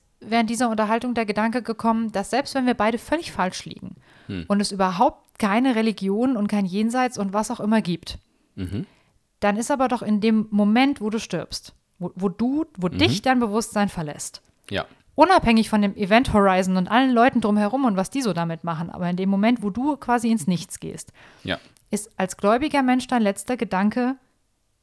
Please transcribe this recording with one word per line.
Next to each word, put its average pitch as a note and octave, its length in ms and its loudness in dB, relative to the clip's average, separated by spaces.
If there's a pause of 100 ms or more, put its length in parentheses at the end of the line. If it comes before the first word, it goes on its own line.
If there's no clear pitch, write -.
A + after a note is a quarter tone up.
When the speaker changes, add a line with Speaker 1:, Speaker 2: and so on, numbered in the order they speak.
(200)
Speaker 1:
während A3+ 280 0
dieser A#3 220 0
Unterhaltung A3+ 420 0
der A3+ 140 -2
Gedanke A3 360 0
gekommen, A3+ 480 -2
dass G3 200 -4
selbst C4+ 240 -2
wenn C4 100 0
wir B3 100 4
beide A3+ 220 2
völlig D#4 360 -4
falsch - 340 -4
liegen - 300 -14 (320)
Speaker 2:
Hm. F2+ 200 -6
Speaker 1:
und G3+ 120 2
es G3+ 120 -2
überhaupt F#3+ 640 0
keine A#3 360 2
Religion A3 640 0
und G#3 80 0
kein G#3 180 0
Jenseits A3+ 540 -2
und G3 160 -4
was G#3+ 160 -2
auch A#3 100 -8
immer G#3+ 220 2
gibt, - 360 -6 (360)
Speaker 2:
Mhm. G2 320 -6 (540)
Speaker 1:
dann G#3 180 0
ist A#3+ 120 -4
aber C4+ 180 0
doch B3 120 -2
in G#3 220 0
dem A3 280 2
Moment, G#3+ 520 2
wo G#3+ 80 -2
du A3+ 100 -2
stirbst, - 540 -8 (240)
wo, F3 160 -8
wo F#3+ 160 -2
du, C4 340 -2 (140)
wo F3+ 100 -2
Speaker 2:
Mhm. - 100 -6
Speaker 1:
dich - 220 2
dein C4 200 2
Bewusstsein G#3 500 0
verlässt, - 500 -10 (300)
Speaker 2:
Ja. F#2+ 160 -2 (300)
Speaker 1:
unabhängig B3+ 520 4
von G#3+ 140 2
dem G3+ 140 0
Event G#3+ 360 2
Horizon F#3 460 4
und F3+ 100 0
allen B3+ 220 2
Leuten A#3+ 320 4
drumherum G#3 420 0
und A3 120 0
was F#3+ 120 -2
die C#4 140 -4
so A3 100 0
damit E3 320 -4
machen, E3+ 240 -6
aber F3 220 -6
in F3+ 60 -2
dem F#3+ 120 0
Moment, G#3 340 2
wo G#3 60 -4
du C4 300 -2
quasi A#3 320 0
ins A3+ 160 0
Nichts F3 340 -4
gehst, - 320 -14 (300)
Speaker 2:
Ja. F#2 160 -4 (320)
Speaker 1:
ist G3+ 260 -6
als F#3+ 220 -4
gläubiger C4 440 2
Mensch B3+ 260 0
dein B3 140 0
letzter G#3 360 -2
Gedanke G#3+ 560 0 (680)